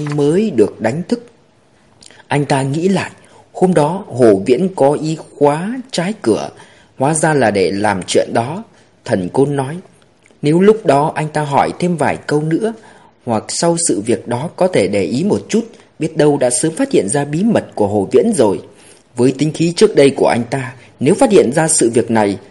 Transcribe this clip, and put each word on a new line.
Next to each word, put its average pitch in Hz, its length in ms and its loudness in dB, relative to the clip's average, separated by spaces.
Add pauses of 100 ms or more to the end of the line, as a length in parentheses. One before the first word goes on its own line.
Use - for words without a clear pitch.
(160)
mới 165 400 0
được 104 260 0
đánh 120 260 -2
thức. - 180 -4 (1000)
Anh 143 180 -2
ta 135 160 0
nghĩ 143 260 -2
lại, 185 240 -2 (420)
hôm 180 200 0
đó 160 340 0
Hồ 127 380 4
Viễn 185 300 0
có 143 260 2
ý 156 160 -4 (180)
khóa 170 460 -2 (100)
trái 180 300 -4
cửa, 80 280 -2 (480)
hóa 139 160 0
ra 160 200 0
là 123 180 2
để 95 200 0
làm 98 360 -2
chuyện - 260 0
đó. 139 300 -4 (420)
Thần 185 240 -2
côn 143 260 0
nói, 139 220 -6 (640)
nếu 151 180 2
lúc 214 260 2
đó 147 300 2
anh 156 140 -4
ta 151 120 -4
hỏi 131 380 0
thêm 175 180 -2
vài 113 200 -2 (100)
câu 151 140 0
nữa, 165 320 -2 (520)
hoặc 110 220 -2
sau 170 300 -2 (100)
sự 101 140 -2
việc 113 260 -2
đó 120 280 -6
có 185 120 0
thể 113 200 0
để 98 160 0
ý 120 200 -2
một 143 260 0
chút, 226 160 0 (340)
biết 156 180 -6
đâu 147 200 2
đã 135 120 0
sớm 160 260 -2
phát 269 160 -2
hiện 98 180 2
ra 143 160 -2
bí 151 180 -4
mật 185 220 0 (100)
của 104 120 0
Hồ 98 240 -2
Viễn 220 240 2
rồi. 104 260 2 (540)
Với 123 220 2
tính 151 160 0
khí 170 220 0
trước - 200 4
đây 139 140 6
của 95 180 0
anh 113 160 0
ta, 123 300 -8 (260)
nếu 147 160 2
phát 226 160 2
hiện 123 240 6
ra 165 120 2
sự 131 220 2
việc 117 220 0
này, 104 260 2 (140)